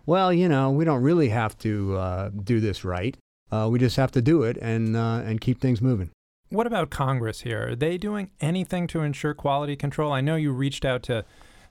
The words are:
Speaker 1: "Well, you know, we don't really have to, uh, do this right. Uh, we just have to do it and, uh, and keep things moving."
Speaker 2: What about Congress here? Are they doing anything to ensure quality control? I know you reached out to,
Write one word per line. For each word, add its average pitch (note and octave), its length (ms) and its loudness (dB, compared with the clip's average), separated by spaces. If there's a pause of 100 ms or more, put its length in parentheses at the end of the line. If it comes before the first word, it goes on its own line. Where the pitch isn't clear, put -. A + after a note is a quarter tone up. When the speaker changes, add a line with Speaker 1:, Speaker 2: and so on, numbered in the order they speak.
Speaker 1:
"Well, F3+ 260 4
you F3 160 4
know, C3+ 220 4
we D3+ 160 2
don't C3+ 160 2
really D3+ 260 4
have A2 300 0
to, G2+ 400 -2
uh, F#2 320 -4
do G#2 280 -2
this G#2 260 -2
right. F#2 320 -4 (360)
Uh, A2 180 0
we B2 80 2
just B2 180 4
have C3 160 2
to B2+ 100 2
do D3 220 4
it A#2 180 0
and, A2+ 340 0
uh, A#2 280 0
and A2 180 -4
keep B2+ 180 0
things B2 220 2
moving." A2 280 0 (380)
Speaker 2:
What A3 180 0
about G3 220 -2
Congress B2+ 540 -2
here? A2+ 260 -6
Are A#2+ 80 -6
they E3 220 -2
doing G3+ 320 -6 (100)
anything F3 480 -2
to D#3+ 140 -2
ensure D3 320 -2
quality C#3+ 420 -2
control? D3 340 -2
I C3 120 0
know D#3+ 140 0
you D3+ 140 0
reached C3+ 360 -2
out B2+ 180 -2
to, A2+ 220 -4 (440)